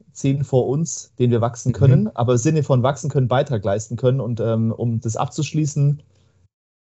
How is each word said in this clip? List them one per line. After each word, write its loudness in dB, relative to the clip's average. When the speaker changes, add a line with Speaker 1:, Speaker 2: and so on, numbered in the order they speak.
Speaker 1:
zehn -2
vor 2
uns, -4
den 2
wir 2
wachsen -2
Speaker 2:
Mhm. 0
Speaker 1:
können, 4
aber 2
im 4
Sinne 2
von 2
wachsen -2
können, 0
Beitrag 0
leisten -4
können 2
und, -4
ähm, 0
um -2
das -4
abzuschließen, -2